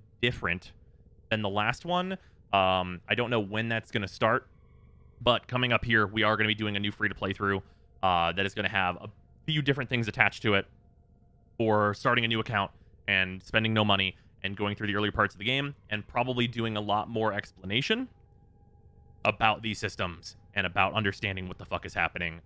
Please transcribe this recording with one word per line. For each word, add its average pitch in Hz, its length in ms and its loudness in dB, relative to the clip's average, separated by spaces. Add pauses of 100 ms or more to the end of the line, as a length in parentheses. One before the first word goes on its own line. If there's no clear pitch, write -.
(220)
different 90 500 -2 (580)
than 110 120 0
the 101 80 -2
last 104 340 -2
one. 180 280 -2 (420)
Um, 92 520 2
I 107 80 -6
don't 120 140 0
know 117 120 2
when 107 280 -4
that's 113 220 -4
gonna 101 180 -2
start, 120 400 0 (720)
but 117 260 2
coming 123 280 0
up 113 100 0
here, 113 220 4
we 107 160 -2
are 107 160 4
gonna 107 100 2
be 110 60 2
doing 107 220 -2
a 101 40 -2
new 104 100 -2
free-to-play 98 440 -4
through, 98 280 0 (400)
uh, 85 300 4
that 98 140 -2
is 98 80 -4
gonna 101 160 -2
have 92 260 0
a 107 140 -14 (340)
few 151 160 0
different 135 300 0
things 117 180 0
attached 104 360 0
to 107 100 4
it 98 120 2 (920)
for 107 340 4
starting 120 320 2
a 113 40 -2
new 113 120 0
account 104 300 0 (360)
and 95 360 0
spending 110 320 0
no 107 100 4
money, 95 320 2 (280)
and 98 120 -6
going 104 200 -2
through 107 120 -6
the 101 80 0
early 104 140 0
parts 101 240 0
of 95 40 -20
the 101 60 -10
game, 139 300 -2 (160)
and 104 160 -6
probably 123 400 0
doing 113 300 -4
a 104 40 -2
lot 104 280 0
more 110 240 0
explanation 123 760 -2 (1160)
about 107 380 2
these 110 160 -4
systems 92 580 -6 (180)
and 98 120 -2
about 95 280 2
understanding 98 540 -2
what 90 100 -12
the - 60 -16
fuck 90 220 -8
is 82 80 -12
happening 85 520 -2